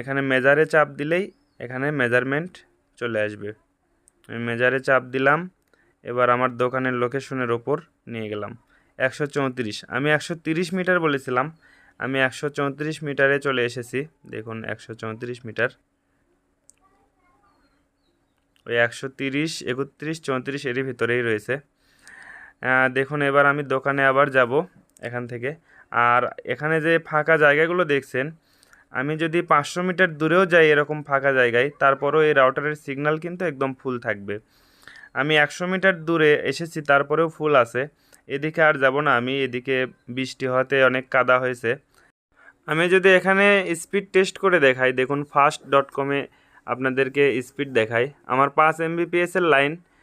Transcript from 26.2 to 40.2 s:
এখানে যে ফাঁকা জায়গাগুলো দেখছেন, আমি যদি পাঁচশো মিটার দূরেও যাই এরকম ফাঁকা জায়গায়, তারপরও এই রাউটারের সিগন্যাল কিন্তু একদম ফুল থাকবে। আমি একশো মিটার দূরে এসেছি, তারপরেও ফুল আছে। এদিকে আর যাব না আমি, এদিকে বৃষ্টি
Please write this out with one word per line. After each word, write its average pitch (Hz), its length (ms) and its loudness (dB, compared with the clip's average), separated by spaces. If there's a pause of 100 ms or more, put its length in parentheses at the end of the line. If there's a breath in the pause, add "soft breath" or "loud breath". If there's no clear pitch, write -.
এখানে 151 240 -2 (100)
যে 165 60 2 (160)
ফাঁকা 156 260 2 (100)
জায়গাগুলো 165 380 4 (120)
দেখছেন, 131 320 -2 (680 soft breath)
আমি 139 200 -4 (100)
যদি 165 160 0 (120)
পাঁচশো 151 360 0
মিটার 180 240 0 (100)
দূরেও 165 320 4
যাই 165 220 8
এরকম 147 240 0 (100)
ফাঁকা 139 300 2
জায়গায়, 123 300 4 (140)
তারপরও 139 460 2
এই 151 120 4
রাউটারের 143 440 2
সিগন্যাল 147 400 -2
কিন্তু 175 260 -10
একদম 135 200 -4 (100)
ফুল 131 140 -6 (120)
থাকবে। 104 280 -6 (840 loud breath)
আমি 151 140 0 (100)
একশো - 260 -6
মিটার 190 240 2 (140)
দূরে 156 220 4 (200)
এসেছি, 165 280 -8 (120)
তারপরেও 147 460 2
ফুল 151 160 -2 (100)
আছে। 123 200 -4 (520 soft breath)
এদিকে 156 340 -4
আর 151 140 4
যাব 131 120 4 (120)
না 143 40 2 (100)
আমি, 127 140 -2 (120)
এদিকে 127 300 -4 (400)
বৃষ্টি 131 340 -8